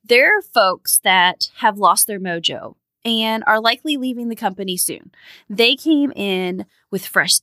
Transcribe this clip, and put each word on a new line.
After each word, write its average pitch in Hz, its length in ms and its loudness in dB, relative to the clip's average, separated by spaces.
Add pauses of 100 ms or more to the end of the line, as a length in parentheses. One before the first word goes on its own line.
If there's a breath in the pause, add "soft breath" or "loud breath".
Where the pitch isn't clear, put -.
They're 302 400 4
folks - 560 0
that 180 560 2
have 208 240 0
lost 202 260 4
their 208 140 -8
mojo 170 560 -6 (280)
and 220 440 -2
are 220 120 2
likely 240 380 -2
leaving 240 320 -6
the 226 60 -6
company 190 420 -6
soon. - 320 -8 (400 loud breath)
They 226 260 2
came 285 360 0
in 185 560 -4 (240)
with 190 160 -6
fresh - 360 2